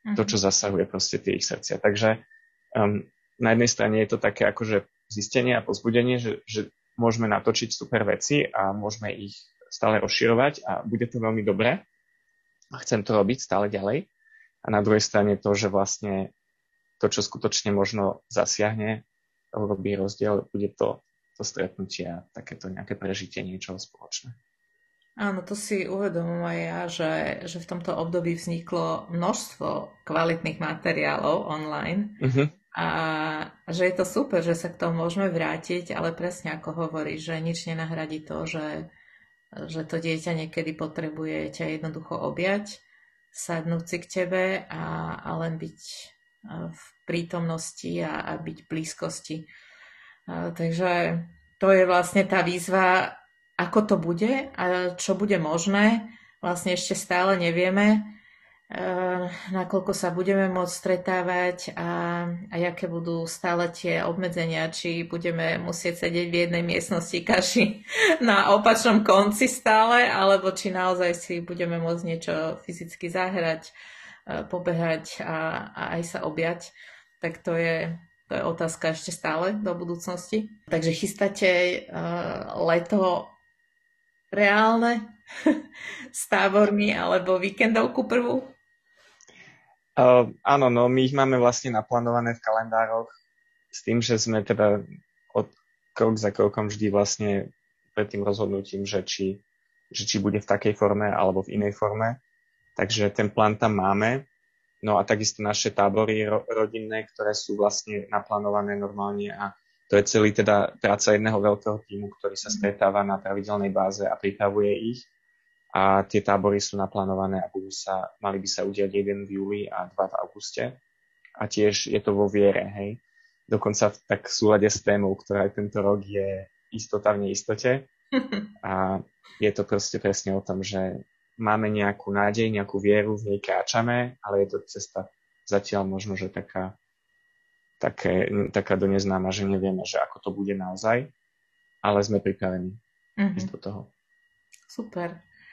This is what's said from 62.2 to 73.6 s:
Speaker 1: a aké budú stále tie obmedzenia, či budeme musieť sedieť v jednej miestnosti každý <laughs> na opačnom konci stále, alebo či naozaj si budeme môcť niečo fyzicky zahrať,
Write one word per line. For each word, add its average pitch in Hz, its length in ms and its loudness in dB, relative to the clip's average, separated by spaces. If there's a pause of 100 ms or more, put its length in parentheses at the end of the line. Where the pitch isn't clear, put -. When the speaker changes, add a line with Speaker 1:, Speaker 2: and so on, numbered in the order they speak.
Speaker 1:
a 175 320 -8
aké 175 240 -2
budú 165 400 -4
stále 175 480 -2
tie 170 320 -2
obmedzenia, 170 640 -2
či 170 340 -4
budeme 170 540 -2
musieť 170 500 -4
sedieť 170 220 0
v 170 160 2
jednej 170 180 0
miestnosti 175 640 -2
každý 208 560 2 (160)
<laughs> 381 240 4
na 202 320 6
opačnom 220 480 6
konci 208 480 6
stále, 233 560 6
alebo 190 480 4
či 190 160 -4
naozaj 185 480 2
si - 240 -8
budeme 170 400 -4
môcť 170 240 -2
niečo 165 300 -4 (260)
fyzicky 170 480 -10
zahrať, 175 640 -2 (540)